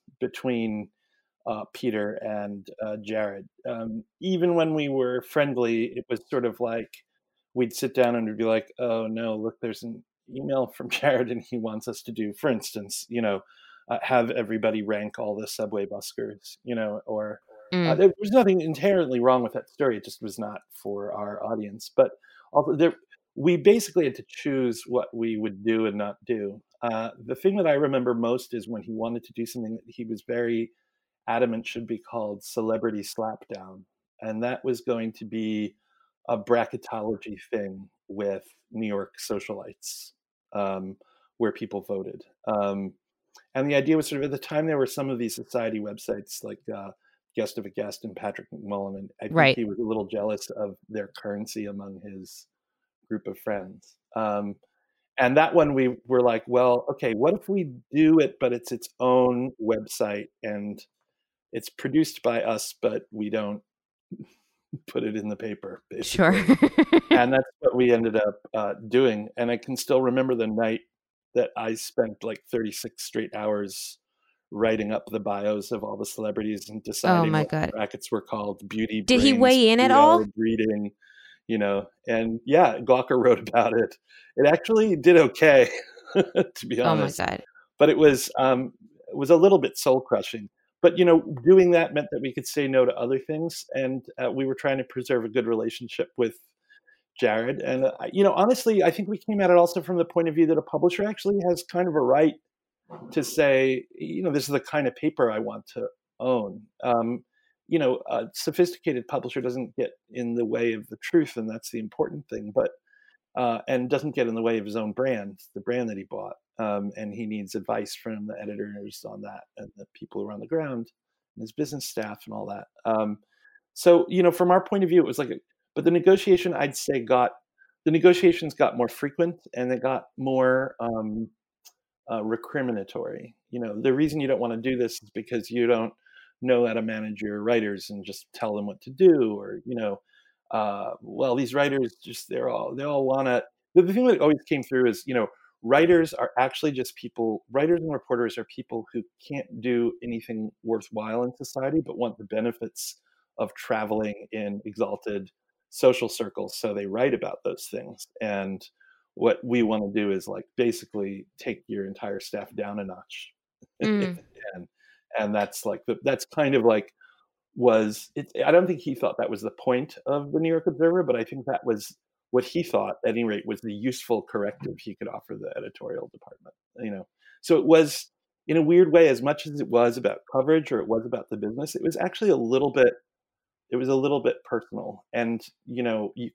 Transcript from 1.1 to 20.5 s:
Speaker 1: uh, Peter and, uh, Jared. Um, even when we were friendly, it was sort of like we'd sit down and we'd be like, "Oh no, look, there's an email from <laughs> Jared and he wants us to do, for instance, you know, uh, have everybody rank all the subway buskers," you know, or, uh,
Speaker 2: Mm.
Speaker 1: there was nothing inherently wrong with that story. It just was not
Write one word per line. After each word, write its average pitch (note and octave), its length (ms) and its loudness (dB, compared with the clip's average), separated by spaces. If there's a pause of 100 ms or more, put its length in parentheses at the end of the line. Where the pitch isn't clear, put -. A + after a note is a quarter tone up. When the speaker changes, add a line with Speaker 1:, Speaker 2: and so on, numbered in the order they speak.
Speaker 1:
uh, G#2+ 140 -6 (100)
Peter G#2+ 480 -4
and, G#2 460 -8 (180)
uh, G#2+ 160 -6
Jared. G2+ 460 -6 (220)
Um, A2+ 340 -8 (180)
even F3 340 0
when D#3+ 180 2
we D3 160 0
were B2+ 320 0
friendly, A#2+ 640 0 (100)
it B2 140 -10
was A2+ 200 -4
sort B2 160 -2
of A2 140 -4
like A2+ 300 -4 (640)
we'd A#2+ 200 0
sit - 200 -4
down A#2+ 220 2
and A2+ 120 -2
we'd G#2+ 100 -6
be A2+ 60 -2
like, A2 240 0 (120)
"Oh A#2 280 -2
no, A2 300 -6
look, A2 240 -6
there's A2+ 220 -8
an A#2 200 -14 (260)
email C3+ 460 -2
from - 140 -10
<laughs> - 0 -
Jared B2+ 420 2
and A#2 100 -4
he - 160 -8
wants A2 300 -8
us A2 140 -10
to B2 100 -12
do, G#2+ 220 -6
for D3 160 -2
instance, G#2 580 -6
you A#2 140 -4
know, G2+ 200 -2 (480)
uh, A#2 120 -4
have A#2+ 300 2
everybody A2 500 -2
rank G#2 380 -6
all G#2 200 -6
the G#2+ 80 -10
subway G#2 380 -6
buskers," G#2 800 -12
you B2 100 -6
know, G#2+ 300 -4
or, G#2+ 340 -6 (340)
uh, F#3 40 0
Speaker 2:
Mm. E3+ 200 2
Speaker 1:
there F#3+ 220 6
was G3+ 120 -6
nothing G3 300 6
inherently D#3 580 0
wrong B2+ 240 4
with A2 100 -6
that - 160 -10
story. B2+ 280 0
It - 80 -12
just - 160 -16
was G#2 160 -10
not G#2 240 -8 (100)